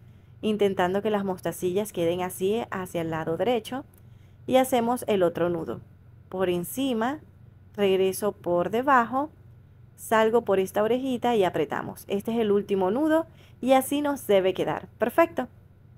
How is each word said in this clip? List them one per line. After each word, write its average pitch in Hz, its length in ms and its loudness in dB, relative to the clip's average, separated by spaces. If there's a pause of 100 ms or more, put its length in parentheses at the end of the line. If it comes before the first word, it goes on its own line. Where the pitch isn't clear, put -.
(420)
intentando 196 600 0
que 214 80 -2
las 202 140 0
mostacillas 185 680 -4
queden 175 300 0
así 190 480 -2
hacia 185 300 -6
el 165 100 -4
lado 160 260 -4
derecho 233 480 -2 (600)
y 254 100 2
hacemos 247 520 2
el 202 140 2
otro 170 260 2
nudo. 160 320 -4 (480)
Por 185 220 -2
encima, 240 680 -2 (540)
regreso 190 580 2
por 175 380 0
debajo, 254 600 2 (680)
salgo 220 460 2
por 196 160 2
esta 190 240 0
orejita 240 540 0
y 196 80 4
apretamos. - 640 -4
Este 202 240 -4
es 233 60 0
el 214 140 2
último 196 380 2
nudo 311 360 2 (340)
y 247 120 2
así 269 300 2
nos 285 240 -4
debe 190 280 4
quedar. 156 340 -4 (100)
Perfecto. 254 500 0 (500)